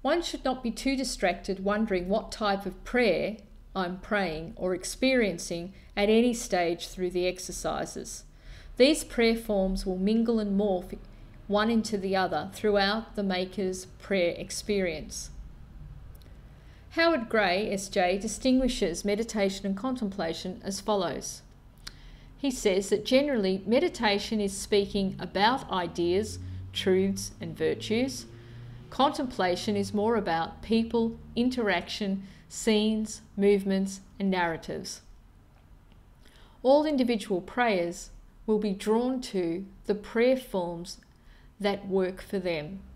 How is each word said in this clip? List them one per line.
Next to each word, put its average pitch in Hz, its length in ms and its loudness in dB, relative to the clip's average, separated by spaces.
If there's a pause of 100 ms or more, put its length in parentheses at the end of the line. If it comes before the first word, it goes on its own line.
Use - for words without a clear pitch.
One 330 220 2
should - 220 -8
not 254 180 -2
be 233 80 -2
too 262 260 -2
distracted 190 680 -2
wondering 202 440 0
what 208 240 0
type 196 320 0
of - 200 -8
prayer 175 540 2 (360)
I'm 185 240 -4
praying 180 580 -4
or 185 180 0
experiencing 185 1000 0 (220)
at 202 120 4
any 233 240 6
stage 175 540 0
through 180 240 -4
the 180 160 0
exercises. - 960 -6 (520)
These 294 280 6
prayer 226 320 2
forms 190 480 0
will 185 140 -2
mingle 226 400 2
and 202 200 0
morph 196 380 0 (520)
one 208 200 4
into 220 300 2
the 190 160 -2
other 175 400 0
throughout 208 600 2
the 202 80 -2
maker's 185 640 -2 (120)
prayer 175 400 0
experience. - 920 -4 (1600)
Howard 330 380 4
Gray, 202 440 2
S 196 160 -4
J, 185 300 4
distinguishes 233 840 2
meditation 202 640 0
and 190 100 0
contemplation 196 880 -4
as 190 160 -6
follows. 185 640 -2 (960)
He 277 140 -2
says 202 380 2
that 208 160 2
generally 247 640 2
meditation 220 720 2
is 196 160 -2
speaking 196 640 0
about - 520 0
ideas, 175 680 0 (340)
truths, 196 680 2
and 160 180 -10
virtues. 214 680 0 (640)
Contemplation 220 880 0
is 196 160 -2
more 214 240 2
about 165 460 -2
people, 226 560 0 (180)
interaction, 202 840 0 (260)
scenes, 214 720 0 (160)
movements, 196 640 2 (180)
and 196 120 0
narratives. 170 720 -2 (1600)
All 285 240 8
individual 233 560 0
prayers 185 680 0 (380)
will 214 120 2
be 208 140 0
drawn 240 480 0
to 185 460 -4 (180)
the 208 100 0
prayer 233 420 2
forms 175 600 -6 (640)
that 196 260 -2
work 190 360 0
for - 160 -6
them. 175 420 -4 (160)